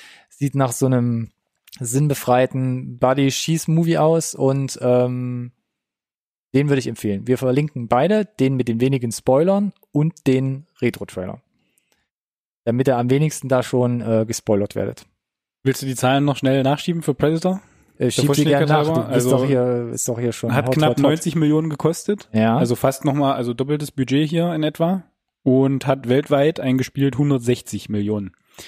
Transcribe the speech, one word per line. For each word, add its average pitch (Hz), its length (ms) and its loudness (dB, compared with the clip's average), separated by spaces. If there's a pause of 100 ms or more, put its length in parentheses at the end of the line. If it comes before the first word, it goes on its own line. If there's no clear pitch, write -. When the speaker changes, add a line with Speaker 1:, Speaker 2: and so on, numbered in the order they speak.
(300)
Speaker 1:
Sieht 143 260 -4
nach 135 180 0
so - 120 0
einem 120 440 0 (500)
sinnbefreiten 127 1200 0
Buddy-Schieß-Movie 160 1000 2
aus 160 380 2
und, 135 460 0
ähm, 123 680 0 (1040)
den 139 140 4
würde 143 120 2
ich 127 80 -4
empfehlen. 113 400 -4
Wir 123 100 2
verlinken 131 500 -2
beide, 160 380 2
den 135 300 0
mit 127 120 -2
den 117 140 -2
wenigen 127 300 0
Spoilern 185 600 2 (200)
und 151 360 -2
den 135 400 0 (140)
Retro-Trailer. 104 600 -6 (1200)
Damit 123 220 0
ihr 127 100 2
am 120 120 0
wenigsten 143 400 0
da 127 140 2
schon, 123 380 0
äh, 110 260 0
gespoilert 104 480 -2
werdet. 104 300 -6 (580)
Speaker 2:
Willst 135 180 -2
du 139 40 -8
die 131 100 -4
Zahlen 135 300 2
noch 143 120 -2
schnell 135 260 0
nachschieben 147 380 -2
für 147 120 -2
Predator? 165 480 0 (360)
Speaker 1:
Äh, - 80 0
Speaker 2:
Der 120 60 0
Speaker 1:
schieb 143 240 2
sie 147 100 2
gerne 147 220 2
Speaker 2:
Vollständigkeit - 20 2
Speaker 1:
nach. 156 80 4
Speaker 2:
halber, 151 160 0
Speaker 1:
Du 127 200 -2
bist - 0 -
Speaker 2:
also 123 240 2
Speaker 1:
doch 127 80 0
hier, 123 480 0
ist 117 160 -6
doch 117 100 -6
hier 120 120 -2
schon 117 220 -4
Speaker 2:
hat 131 140 0
Speaker 1:
hot, 131 80 0
Speaker 2:
knapp 151 160 2
Speaker 1:
hot, 120 60 -2
hot. 143 60 2
Speaker 2:
neunzig 156 320 0
Millionen 156 340 2
gekostet. - 640 -2
Speaker 1:
Ja. 113 240 2
Speaker 2:
Also 120 180 2
fast 135 300 0
nochmal, 139 300 2
also 120 180 -4
doppeltes 143 380 -4
Budget 135 380 0
hier 170 240 0
in 156 100 -4
etwa. 165 400 -2 (400)
Und 135 440 2
hat 135 200 -2
weltweit 139 520 2
eingespielt 131 580 -2
hundertsechzig 123 720 -2
Millionen. 104 420 -4 (360)